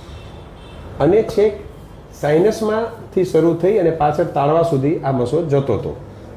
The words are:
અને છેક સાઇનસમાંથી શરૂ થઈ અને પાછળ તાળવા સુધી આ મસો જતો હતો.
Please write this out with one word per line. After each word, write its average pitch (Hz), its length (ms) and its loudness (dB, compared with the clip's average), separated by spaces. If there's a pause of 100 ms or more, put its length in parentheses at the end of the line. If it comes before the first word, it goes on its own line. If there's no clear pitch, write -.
(1000)
અને 180 220 4
છેક - 300 2 (680)
સાઇનસમાંથી 214 1040 0
શરૂ 165 300 4
થઈ 190 240 2
અને 170 120 4
પાછળ 151 340 2
તાળવા 151 380 2
સુધી 147 420 0
આ 135 80 0
મસો 123 300 0
જતો 139 320 0
હતો. 73 220 -4 (400)